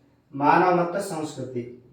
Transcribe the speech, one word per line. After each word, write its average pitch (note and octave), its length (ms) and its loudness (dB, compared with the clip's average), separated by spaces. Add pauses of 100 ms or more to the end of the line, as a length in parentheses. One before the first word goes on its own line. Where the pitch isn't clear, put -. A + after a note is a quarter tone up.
(360)
ಮಾನವ E3+ 400 4
ಮತ್ತು F3 340 -2
ಸಂಸ್ಕೃತಿ, C3 840 -8